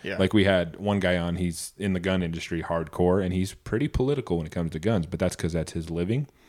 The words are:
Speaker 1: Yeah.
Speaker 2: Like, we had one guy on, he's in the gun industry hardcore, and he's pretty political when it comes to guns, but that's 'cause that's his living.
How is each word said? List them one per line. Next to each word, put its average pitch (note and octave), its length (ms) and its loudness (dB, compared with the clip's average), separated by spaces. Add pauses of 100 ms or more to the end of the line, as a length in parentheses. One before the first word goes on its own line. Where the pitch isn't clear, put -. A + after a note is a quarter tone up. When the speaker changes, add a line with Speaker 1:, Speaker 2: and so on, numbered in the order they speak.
Speaker 1:
Yeah. F#2+ 140 -4
Speaker 2:
Like, F#2+ 160 2
we G2+ 120 6
had F2+ 320 4
one G2+ 220 0
guy F2+ 200 2
on, E2+ 180 -2
he's F2 400 -4
in G2 160 -2
the F2+ 80 0
gun F#2 220 2
industry E2 400 -4
hardcore, F2 600 2
and F2+ 120 0
he's F#2 180 0
pretty B2+ 360 -2
political B2+ 500 0
when D#2+ 80 -4
it - 60 -12
comes E2+ 180 -2
to D#2+ 80 -6
guns, F#2+ 260 2
but E2+ 160 -6
that's F2+ 160 0
'cause E2 160 -2
that's D#2+ 200 -2
his E2 180 -6
living. G2 360 -2 (220)